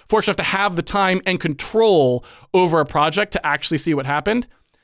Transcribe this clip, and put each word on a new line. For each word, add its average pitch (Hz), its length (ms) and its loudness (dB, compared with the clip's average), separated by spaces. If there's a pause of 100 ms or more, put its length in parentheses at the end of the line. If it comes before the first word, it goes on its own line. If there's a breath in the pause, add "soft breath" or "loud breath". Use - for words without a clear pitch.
fortunate 214 300 0
enough 175 120 -4
to 190 60 -2
have 196 180 0
the 170 80 -4
time 185 440 0
and 180 120 -2
control 156 880 2 (300 loud breath)
over 170 260 4
a 143 60 0
project 160 480 -2
to - 120 -4
actually 151 320 -2
see 160 160 -2
what 135 120 -4
happened. 202 400 -2 (380)